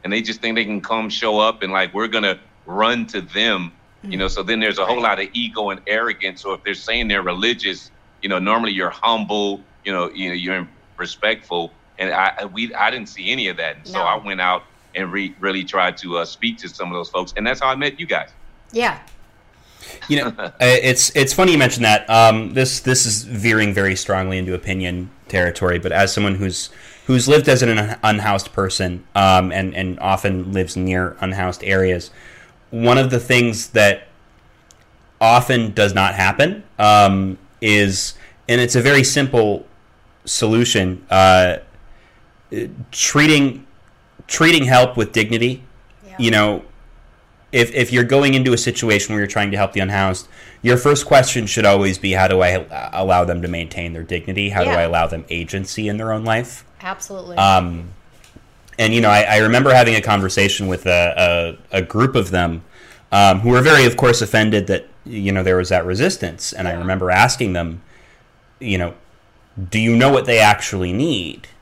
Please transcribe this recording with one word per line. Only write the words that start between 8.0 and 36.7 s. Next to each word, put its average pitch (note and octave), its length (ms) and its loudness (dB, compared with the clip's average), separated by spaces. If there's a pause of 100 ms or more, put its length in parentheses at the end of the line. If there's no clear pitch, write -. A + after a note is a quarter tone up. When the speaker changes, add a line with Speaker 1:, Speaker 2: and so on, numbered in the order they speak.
Speaker 1:
you G2 60 -8
know, F#2 100 -4
normally A2 320 -2
you're F#2 180 -4
humble, G2+ 720 -4 (220)
you G2+ 80 -8
know, F2+ 180 -4
you F#2 200 -10
know, F2 60 -8
you're F2+ 320 -6 (300)
respectful. F2 760 -6 (260)
And F#2 140 -6
I, F#2+ 260 0
I, G2 60 -8
we, A2 280 -10
I G#2 180 -2
didn't A#2+ 180 -10
see F#2+ 200 -12
any A#2 200 -4
of F2+ 80 -10
that. D#2+ 180 -8
And D#2 120 -20
so F#2+ 120 -10
Speaker 2:
No. F2 60 -2
Speaker 1:
I F#2+ 100 0
went G2+ 240 -10
out F2+ 240 -2 (320)
and F2+ 160 -8
re-, G2 300 -8
really F#2+ 240 -4
tried F2+ 320 -2
to, F2 220 -8
uh, E2+ 60 -4
speak A#2 340 -8
to F2+ 100 -14
some F2+ 180 -12
of F2 80 -10
those E2+ 140 -10
folks. F#2 260 -8
And G#2 100 -6
that's B2+ 140 -4
how C#3 80 -4
I C3 80 -2
met C#3+ 240 -8
you E3+ 80 -12
guys. D#2+ 220 -6 (420)
Speaker 2:
Yeah. A3+ 280 -4 (1120)
Speaker 3:
You D3 80 0
know, B2+ 100 -4
Speaker 1:
<laughs> A2+ 100 -10
Speaker 3:
uh, F#2 220 -10
it's, B2+ 560 2
it's C3+ 180 0
funny F#3 200 4
you D#3 60 4
mentioned A#2+ 260 0
that. G#2+ 240 2
Um, A2 440 4
this, C3 260 -2
this B2+ 260 0
is A2 180 -6
veering A2 500 0
very F#2+ 220 0
strongly F#2+ 440 -4
into F#2 160 -6
opinion F2+ 540 -6 (180)
territory, F2 520 -2
but F2 120 -4
as G2 220 2
someone G2+ 220 -2
who's, F#2+ 340 -6 (380)
who's B2+ 200 2
lived D3+ 200 4
as C3 140 4
an A2+ 160 0
un-, G#2+ 260 -6
unhoused G#2 500 -2
person, F#2 520 -4 (100)
um, F#2 360 4
and, F#2+ 240 -4
and F#2 240 -6
often F#2+ 540 -2
lives F#2 240 -4
near F#2 440 -2
unhoused F#2 420 -6
areas, F#2+ 460 0 (600)
one A#2+ 280 2
of C3+ 120 2
the B2+ 100 0
things A#2+ 520 0
that G#2 360 2 (1120)
often A#2 540 2
does G2+ 200 2
not F#2+ 220 0
happen, C3+ 480 0 (160)